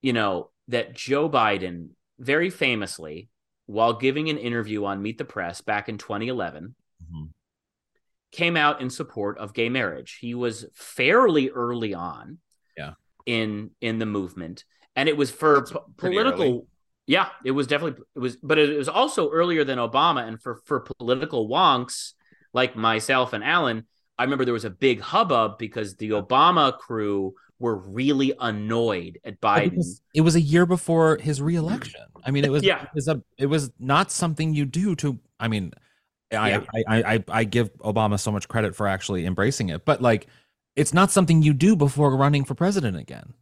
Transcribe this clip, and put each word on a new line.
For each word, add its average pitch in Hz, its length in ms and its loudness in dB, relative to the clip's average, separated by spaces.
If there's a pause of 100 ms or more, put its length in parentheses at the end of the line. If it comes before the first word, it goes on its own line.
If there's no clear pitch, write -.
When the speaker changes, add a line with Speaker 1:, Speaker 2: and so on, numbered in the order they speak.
Speaker 1:
you 131 100 0
know, 101 380 -2 (180)
that 120 260 -4
Joe 143 340 -2
Biden 95 600 -2 (280)
very 147 320 -2
famously, 104 760 -6 (380)
while 113 280 2
giving 135 340 -2
an 151 100 -4
interview 107 460 -4
on 98 180 -6
Meet 113 160 -6
the 151 60 -8
Press 87 380 -8
back 104 260 -4
in 107 100 -10
twenty 110 300 -8
eleven, 95 460 -8 (280)
Speaker 2:
Mm-hmm. 80 220 -14 (1040)
Speaker 1:
came 170 280 -2
out 147 240 2
in 127 80 -6
support 107 480 -8
of 104 160 -12
gay 117 160 0
marriage. 92 500 -6
He 120 140 -10
was 117 400 -6
fairly 156 760 2
early 120 460 -4
on 85 440 -12 (380)
Speaker 2:
Yeah. 73 160 -12 (320)
Speaker 1:
in, 110 460 -4 (100)
in 113 180 -4
the 110 80 -4
movement, 90 580 -8 (300)
and 143 140 0
it 151 80 2
was 143 140 0
for 151 260 4
Speaker 2:
That's 123 160 -2
Speaker 1:
po-, - 140 -10 (100)
Speaker 2:
pretty 180 200 -2
Speaker 1:
political 220 280 2
Speaker 2:
early. 123 160 0 (460)
Speaker 1:
Yeah, 175 220 2 (140)
it 127 100 -2
was 139 140 0
definitely, 147 380 -4 (100)
it - 40 -12
was, 123 180 -6
but 131 220 0
it 147 180 4
was 143 120 -2
also 185 420 0
earlier 165 340 2
than 131 140 -2
Obama. 123 500 0
And 113 120 -12
for, 120 260 -12
for 139 140 -2
political 123 680 -2
wonks 131 640 0 (400)
like 127 240 0
myself 113 560 2
and 107 100 -6
Alan, 131 440 0 (320)
I 123 60 2
remember 131 200 0
there 120 100 0
was 113 120 -6
a 104 40 -6
big 120 300 0
hubbub 123 580 0
because 107 380 -8
the 107 140 -6
Obama 131 680 4
crew 101 580 -2 (240)
were 117 180 -2
really 131 640 0
annoyed 107 840 -2
at 110 160 -14
Speaker 2:
But 104 220 2
Speaker 1:
Biden. 101 40 2
Speaker 2:
it 90 100 -2
was, 87 260 -6 (120)
it 156 60 2
was 160 160 6
a 170 40 6
year 165 260 4
before 165 500 2
his 139 260 -4
reelection. 170 600 -4 (200)
I 127 80 -4
mean, 139 140 2
it 139 80 2
was, 151 100 2
Speaker 1:
Yeah. 190 200 2
Speaker 2:
it - 120 -18
was 143 140 -2
a, 147 140 0 (160)
it 139 80 0
was 143 340 0
not 143 320 2
something 160 420 -2
you 147 120 0
do 175 300 0
to, 135 220 -2 (220)
I 117 80 -2
mean, 101 240 -2 (600)
I, 107 180 2
Speaker 1:
Yeah. 98 220 0
Speaker 2:
I, 113 140 -2
I, 110 280 2
I, 104 140 0
I 110 140 0
give 110 360 -2
Obama 104 420 0
so 113 100 -4
much 104 160 -4
credit 107 300 -2
for 104 100 -2
actually 92 400 -2
embracing 95 440 0
it, 78 140 -8
but, 147 160 2
like, 117 280 2 (480)
it's 147 180 0
not 190 160 6
something 165 320 6
you 151 100 6
do 170 220 6
before 143 420 2
running 143 280 4
for 135 100 -6
president 165 420 0
again. 60 460 -16